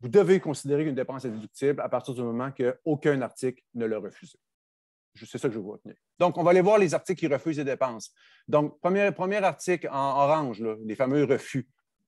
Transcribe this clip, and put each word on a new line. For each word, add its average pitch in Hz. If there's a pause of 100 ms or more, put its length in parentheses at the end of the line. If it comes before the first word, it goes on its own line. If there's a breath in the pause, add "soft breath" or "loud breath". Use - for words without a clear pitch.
vous 127
devez 185
considérer 143
qu'une 151
dépense 127
est 127
déductible 120
à -
partir 127
du 120
moment 120
qu'aucun 147
article 123 (140)
ne 117
l'a 110
refusé. - (760)
Je, -
c'est -
ça 143
que 110
je 113
veux 98
retenir. 104 (240)
Donc, 180
on 170
va 165
aller 185
voir 202
les 175
articles 160
qui 170
refusent 143
les 151
dépenses. 123 (320 soft breath)
Donc, 147
premier, 196
premier 175
article 180
en 139
orange, 143
là, 110
les 107
fameux 139
refus. 131 (400)